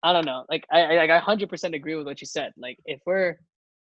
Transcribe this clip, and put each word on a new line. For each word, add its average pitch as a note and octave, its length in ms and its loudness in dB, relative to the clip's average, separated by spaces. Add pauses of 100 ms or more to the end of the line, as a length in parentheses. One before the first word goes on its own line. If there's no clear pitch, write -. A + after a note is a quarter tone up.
I E3+ 120 4
don't E3 120 2
know. C3 240 -8
Like, D#3 220 -6
I, E3 100 6
I, D#3+ 140 4
like, D#3+ 140 4
I E3+ 100 6
hundred G3+ 300 -2
percent E3 260 -6
agree D3 200 -6
with D3+ 100 -8
what C#3 160 -12
you C#3 60 -14
said. C#3+ 300 -6
Like, B2 280 -14
if C#3+ 200 -10
we're, F3+ 320 0 (440)